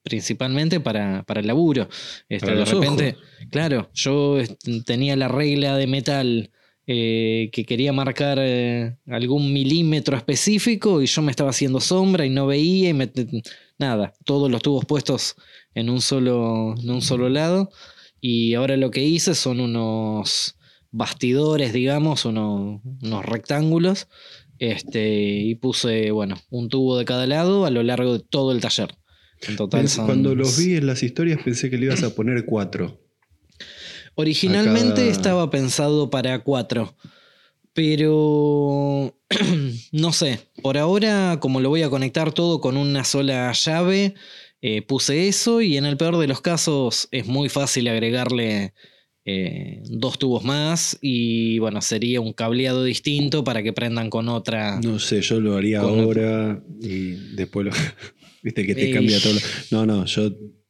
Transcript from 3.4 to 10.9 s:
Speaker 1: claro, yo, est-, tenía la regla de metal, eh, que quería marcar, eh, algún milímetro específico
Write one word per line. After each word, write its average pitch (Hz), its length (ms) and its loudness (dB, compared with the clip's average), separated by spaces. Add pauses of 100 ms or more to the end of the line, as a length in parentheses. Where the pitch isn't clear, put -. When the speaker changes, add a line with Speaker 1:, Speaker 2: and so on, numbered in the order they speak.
Speaker 1:
claro, 139 440 -2
yo, 143 460 2
est-, 107 180 -4 (260)
tenía 135 320 0
la 131 120 0
regla 143 480 0
de 135 100 0
metal, 131 640 0 (360)
eh, 113 680 0
que 113 120 -4
quería 131 280 0
marcar, 135 480 0
eh, 120 560 -2 (100)
algún 131 460 -2
milímetro 143 640 2
específico 196 840 2